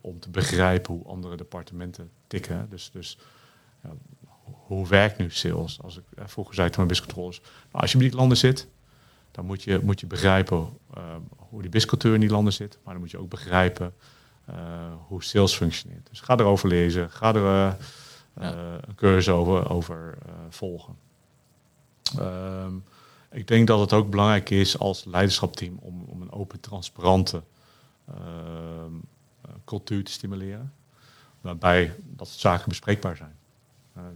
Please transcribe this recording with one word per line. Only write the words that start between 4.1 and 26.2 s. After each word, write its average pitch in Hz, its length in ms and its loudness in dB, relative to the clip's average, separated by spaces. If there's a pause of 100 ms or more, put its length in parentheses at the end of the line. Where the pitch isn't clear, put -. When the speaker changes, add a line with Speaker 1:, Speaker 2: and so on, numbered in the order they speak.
Speaker 1:
hoe 95 440 -8
werkt 101 300 6
nu 87 140 -2
sales? - 500 -4
Als 87 160 -16
ik, 90 60 -20 (120)
eh, - 120 -16
vroeger - 280 -12
zei 90 120 4
ik 85 60 -2
tegen 92 140 2
mijn 87 120 0
biscontrollers, 90 420 -10
"Nou, - 400 -10
als - 100 0
je 135 60 2
bij 127 100 6
die 123 100 -2
landen 127 200 6
zit, 131 300 2 (640)
dan 90 140 -10
moet 95 180 -8
je, 98 200 2
moet 98 160 2
je - 80 -12
begrijpen, 92 680 2 (160)
ehm, 82 260 -14 (180)
hoe 107 240 -16
die 92 100 -10
biscultuur 110 420 2
in 107 60 4
die 107 100 4
landen 104 240 2
zit, 104 300 -10
maar 95 100 -16
dan 90 80 -10
moet 85 100 -12
je - 60 -14
ook 92 120 -12
begrijpen, 90 640 0 (520)
eh, 90 100 -16 (520)
hoe 92 160 -10
sales 98 320 4
functioneert." - 540 -4
Dus - 120 -20
ga 127 160 2
erover 101 300 4
lezen, 87 440 2
ga - 240 -2
er, - 0 - (320)
eh, 92 60 0 (680)
Speaker 2:
Ja. 90 140 -8
Speaker 1:
eh, 85 200 -12 (140)
een 104 80 -16
cursus 95 380 6
over, 87 360 2
over, 82 560 -6
eh, 85 80 -18 (160)
volgen. 87 460 -12 (1200)
Ehm, 92 540 -6 (580)
ik - 160 -10
denk 113 200 8
dat 110 120 6
het 101 140 2
ook 107 160 4
belangrijk 101 400 2
is 98 300 2
als 98 260 -4
leiderschapsteam 92 760 0
om, 90 280 -14
om 90 140 -14